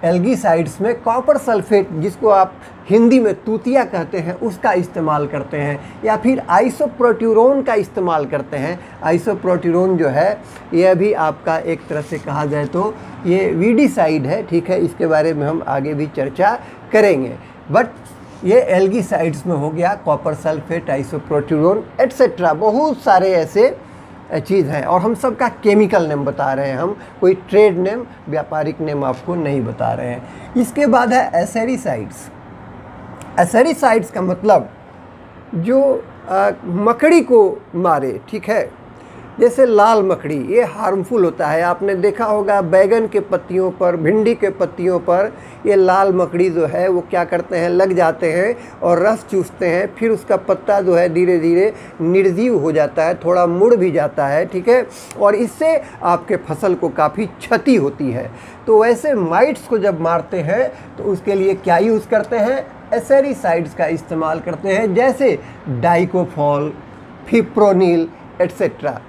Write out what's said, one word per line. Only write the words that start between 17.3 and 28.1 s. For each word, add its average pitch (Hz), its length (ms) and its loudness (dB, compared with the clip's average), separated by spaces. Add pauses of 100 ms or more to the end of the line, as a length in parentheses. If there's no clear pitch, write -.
But 226 140 2 (580)
ये 208 160 6
एल्गीसाइड्स 185 840 0
में 170 100 -2
हो 147 140 -4
गया 170 240 -2
कॉपर 151 400 -4
सल्फेट, 156 560 -6
isoproterenone 151 1080 -2
एटसेटरा, 175 540 0
बहुत 220 440 0
सारे 190 320 2
ऐसे 185 460 2 (580)
चीज़ 170 320 0
हैं, 143 180 -4
और 180 160 0
हम 220 140 -2
सबका 247 340 -2
केमिकल 202 580 2
नेम 147 180 -4
बता 139 280 -2
रहे 139 160 -4
हैं, 135 80 -4
हम 180 200 -6 (240)
कोई 185 140 4
ट्रेड 190 440 2
नेम, 214 260 -4 (240)